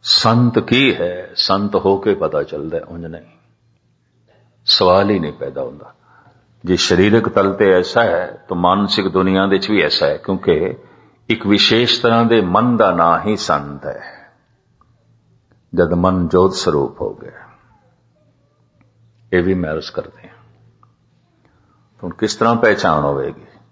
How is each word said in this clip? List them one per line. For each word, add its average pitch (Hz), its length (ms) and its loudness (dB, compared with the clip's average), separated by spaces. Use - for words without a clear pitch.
ਸੰਤ 117 560 2
ਕੀ 123 360 2
ਹੈ? 90 420 -6
ਸੰਤ 101 400 -2
ਹੋ 95 220 2
ਕੇ 98 160 0
ਪਤਾ 78 280 -2
ਚੱਲਦਾ 80 360 -8
ਹੈ, - 40 -8
ਉਂਝ 85 240 -14
ਨਹੀਂ। 80 200 -16
ਸਵਾਲ 98 460 4
ਹੀ 101 80 2
ਨਹੀਂ 76 140 -6
ਪੈਦਾ 67 300 -10
ਹੁੰਦਾ। 67 320 -14
ਜੇ 90 120 0
ਸਰੀਰਕ 101 520 2
ਤਲ 98 260 0
ਤੇ 95 180 4
ਐਸਾ 92 320 2
ਹੈ, 87 440 -4
ਤਾਂ 92 80 -6
ਮਾਨਸਿਕ 95 520 0
ਦੁਨੀਆ 95 380 2
ਦੇ 98 120 0
'ਚ 95 120 -6
ਵੀ 101 120 2
ਐਸਾ 76 240 0
ਹੈ, 76 100 0
ਕਿਉਂਕਿ 92 600 -2
ਇੱਕ 110 180 -4
ਵਿਸ਼ੇਸ਼ 113 560 0
ਤਰ੍ਹਾਂ 117 220 2
ਦੇ 113 160 4
ਮਨ 110 360 0
ਦਾ 101 160 4
ਨਾਂ 82 280 2
ਹੀ 107 160 -2
ਸੰਤ 71 500 -6
ਹੈ, - 460 -14
ਜਦ 85 180 2
ਮਨ 90 360 0
ਜੋਤ 92 260 2
ਸਰੂਪ 73 460 -2
ਹੋ 50 140 -8
ਗਿਆ। - 180 -20
ਇਹ 90 100 2
ਵੀ 92 120 0
ਮੈਂ 85 180 -4
ਅਰਜ਼ 78 180 -8
ਕਰਦੇ - 380 -12
ਹਾਂ। - 60 -20
ਹੁਣ 87 100 -10
ਕਿਸ - 220 -4
ਤਰ੍ਹਾਂ 117 200 2
ਪਹਿਚਾਣ 98 460 2
ਹੋਵੇਗੀ? 71 440 -6